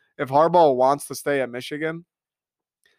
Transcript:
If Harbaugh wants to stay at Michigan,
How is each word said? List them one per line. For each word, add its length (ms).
If 140
Harbaugh 440
wants 340
to 60
stay 280
at 80
Michigan, 560